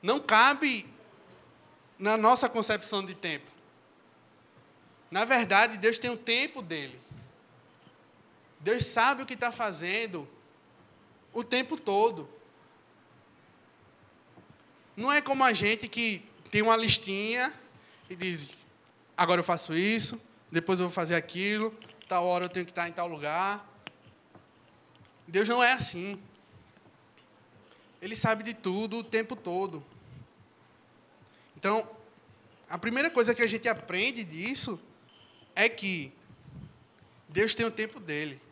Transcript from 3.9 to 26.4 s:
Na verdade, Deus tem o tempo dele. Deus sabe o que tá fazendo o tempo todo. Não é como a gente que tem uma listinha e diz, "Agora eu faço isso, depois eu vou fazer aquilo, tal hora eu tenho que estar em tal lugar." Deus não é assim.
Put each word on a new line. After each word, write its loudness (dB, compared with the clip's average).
Na 2
verdade, 4
Deus 2
tem -2
o -4
tempo -2
dele. -10
Deus 0
sabe 2
o -8
que -10
tá -2
fazendo -4
o -6
tempo -2
todo. 0
Não -2
é 4
como 2
a 8
gente 0
que -4
tem 2
uma 6
listinha 0
e -14
diz, -6
"Agora 4
eu 0
faço -2
isso, 0
depois 0
eu 0
vou -6
fazer -2
aquilo, -4
tal 0
hora 0
eu -6
tenho -6
que -20
estar -4
em -14
tal -6
lugar." -4
Deus 2
não 4
é 8
assim. -2